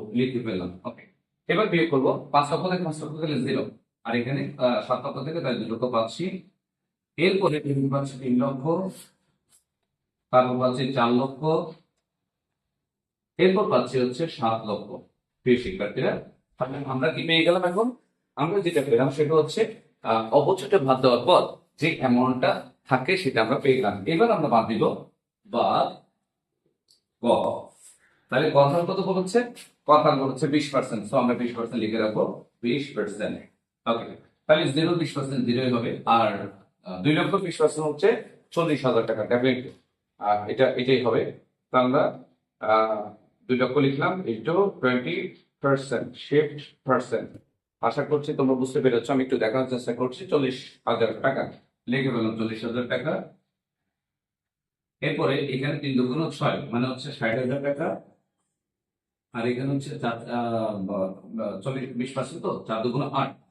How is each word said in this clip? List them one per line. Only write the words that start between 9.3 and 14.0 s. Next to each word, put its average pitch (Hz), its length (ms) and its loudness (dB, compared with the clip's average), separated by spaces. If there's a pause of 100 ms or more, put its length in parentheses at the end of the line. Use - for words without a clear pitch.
তারপর 123 280 4
পাচ্ছি 127 340 0
চার 120 180 2
লক্ষ, 139 600 0 (1700)
এরপর 190 320 4
পাচ্ছি 127 300 2
হচ্ছে 123 280 0